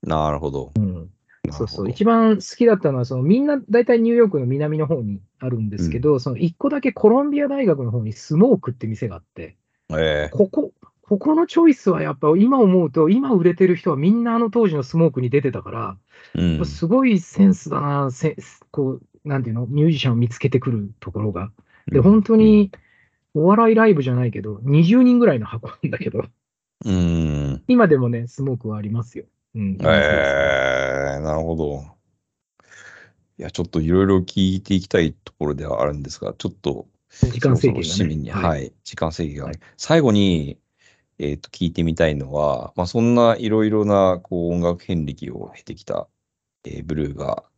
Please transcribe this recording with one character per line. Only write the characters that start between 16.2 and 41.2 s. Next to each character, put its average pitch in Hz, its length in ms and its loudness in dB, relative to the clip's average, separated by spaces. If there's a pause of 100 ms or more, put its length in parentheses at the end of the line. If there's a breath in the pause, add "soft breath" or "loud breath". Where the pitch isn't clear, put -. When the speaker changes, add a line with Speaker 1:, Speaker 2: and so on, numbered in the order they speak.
Speaker 1:
う 82 80 -2
ん。 87 80 2
Speaker 2:
や 80 60 0
っ - 40 -2
ぱ - 40 -2
す 73 220 -6
ご 247 200 2
い 220 140 4
セ - 240 0
ン 196 100 6
ス 165 160 -12
だ 147 100 -4
な、 143 300 -2
せ-、 156 260 -4 (340)
こ 131 300 -4
う、 - 20 -20 (260)
な 139 100 -2
ん 131 40 -4
て 117 60 -6
い 113 40 -6
う - 20 -4
の、 120 120 -4
ミ 143 180 0
ュ 165 40 6
ー - 40 4
ジ 139 80 -2
シ 127 80 0
ャ - 20 2
ン - 40 2
を - 20 0
見 117 120 2
つ 117 100 -10
け - 120 -2
て 131 80 2
く 127 120 -2
る 104 280 -4
と - 140 -14
こ 104 80 -8
ろ 107 120 -4
が。 90 200 -8 (380 soft breath)
で、 147 80 2
Speaker 1:
う - 20 4
ん。 - 20 2
Speaker 2:
本 202 200 6
当 220 140 2
に 214 340 6 (640 soft breath)
Speaker 1:
う 151 60 0
ん。 - 40 0
Speaker 2:
お - 20 6
笑 220 260 4
い - 40 4
ラ 226 100 4
イ 214 80 6
ブ 147 80 0
じ 127 80 -2
ゃ 123 60 0
な 123 100 0
い 117 60 -2
け - 100 -10
ど、 104 220 -10
二 143 200 4
十 240 200 4
人 247 160 4
ぐ 240 60 4
ら 165 80 4
い 123 40 -2
の 107 80 -6
箱 - 220 -12
な - 200 -8
ん - 40 -4
だ - 60 -8
け - 120 -8
ど。 - 140 -6 (600)
Speaker 1:
う 113 60 -4
ん。 80 800 0
Speaker 2:
今 240 200 6
で 147 100 6
も 123 100 0
ね、 120 180 -4
ス 135 160 -10
モ 135 140 -4
ー - 40 -8
ク 113 80 -10
は 107 100 -6
あ 104 40 -10
り 104 60 -8
ま 113 160 -4
す - 140 -18
よ。 - 80 -16 (280)
う 117 60 -8
ん。 98 220 -4
Speaker 1:
え - 20 -6
え、 69 1400 0
な 76 140 -4
る 80 80 -4
ほ 82 120 -4
ど。 73 300 -6 (1500 loud breath)
い - 40 -14
や、 80 80 -12
ち - 100 -10
ょ 87 40 -2
っ - 20 -14
と 82 140 -4
い 78 80 -2
ろ 92 160 4
い - 20 2
ろ 95 140 4
聞 92 340 0
い 95 80 -4
て - 120 -4
い 95 60 2
き - 80 -14
た 98 120 2
い 80 120 0
と - 260 -20
こ 76 80 -6
ろ 73 80 -4
で 73 120 -10
は 60 160 -4
あ 69 40 0
る 73 60 -4
ん 73 100 -10
で 67 60 -14
す - 100 -16
が、 - 140 -10
ち - 140 -10
ょ - 20 -4
っ - 40 -10 (100)
と 67 260 -6 (220)
Speaker 2:
時 - 300 -2
間 127 160 4
制 135 120 2
限 104 60 0
が - 60 -6
ね。 82 40 -6
Speaker 1:
そ 80 60 -6
ろ 87 60 -4
そ 101 80 0
ろ - 20 -2
締 - 20 -2
め 78 80 -4
に、 71 140 -8
Speaker 2:
は 101 100 -6
い。 - 40 -4
Speaker 1:
は 80 140 0
い、 67 140 -10 (100)
時 - 140 -18
間 80 160 -4
制 82 160 -6
限 71 120 -10
が。 67 40 -10
Speaker 2:
は - 80 -10
い。 - 60 -12 (180 soft breath)
Speaker 1:
最 160 240 2
後 135 100 2
に、 90 480 0 (600)
え 73 160 -6